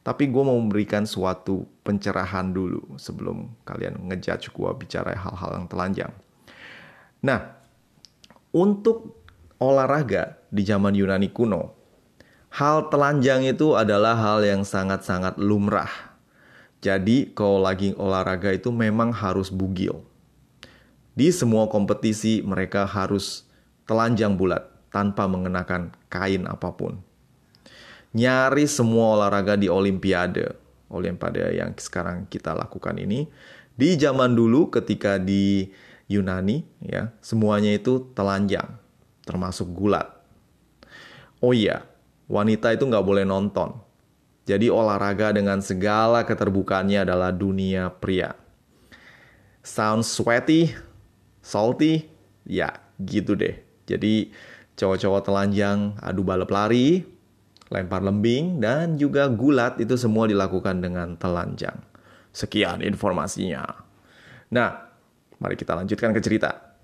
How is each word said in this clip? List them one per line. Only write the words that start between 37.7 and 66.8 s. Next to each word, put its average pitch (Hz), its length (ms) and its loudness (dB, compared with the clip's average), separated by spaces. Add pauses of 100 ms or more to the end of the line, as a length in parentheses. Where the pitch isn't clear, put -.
itu 127 400 0
telanjang, 98 560 0 (560)
termasuk 90 400 -6
gulat. 92 400 0 (1400)
Oh 123 80 4
iya, 107 320 0 (400)
wanita 110 480 0
itu 131 160 0
nggak 107 160 2
boleh 98 240 2
nonton. 95 480 -2 (720)
Jadi 101 240 4
olahraga 104 640 2
dengan 101 240 2
segala 107 640 2
keterbukaannya 98 800 0
adalah 90 300 2
dunia 95 580 -2
pria. - 400 -2 (1300)
Sound 110 480 0
sweaty, 135 640 2 (720)
salty, 156 640 0 (400)
ya 85 320 -4 (220)
gitu 98 340 -2
deh. - 240 -2 (240)
Jadi 107 480 0 (460)
cowok-cowok 98 480 0
telanjang 101 720 0
adu 95 240 -4
balap 92 320 -2
lari, 123 480 2 (720)
lempar 95 320 -2
lembing, 120 560 0
dan 156 320 0
juga 143 320 2
gulat 123 560 2
itu 120 160 0
semua 110 320 2
dilakukan 95 480 0
dengan 87 400 -6
telanjang. 90 640 -4 (480)
Sekian 92 560 -2
informasinya. 92 800 -4 (880)
Nah, 113 400 -2 (480)
mari 95 160 -4
kita - 160 -4
lanjutkan 104 400 -2
ke 110 80 0
cerita. - 600 -2